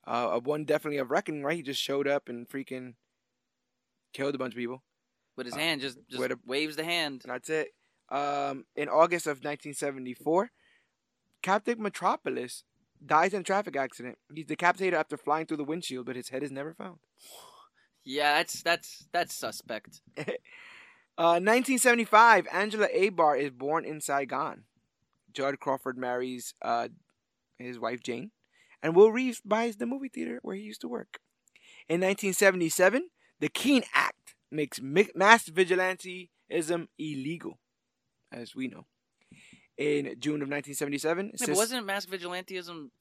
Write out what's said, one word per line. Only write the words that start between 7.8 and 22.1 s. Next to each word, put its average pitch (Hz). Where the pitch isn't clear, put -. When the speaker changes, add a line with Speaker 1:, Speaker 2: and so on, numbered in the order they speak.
Speaker 1:
Um, 139
in 147
August 165
of 139
nineteen 147
seventy-four, 143
Captain 214
Metropolis 175
dies 160
in 190
a -
traffic 190
accident. 127
He's 151
decapitated 175
after 156
flying 156
through 156
the 147
windshield, 135
but 127
his 123
head 131
is 135
never 143
found. 175
Speaker 2:
Yeah, 147
that's, -
that's, -
that's 170
suspect. -
Speaker 1:
<laughs> 156
Uh, 170
nineteen 233
seventy-five, 226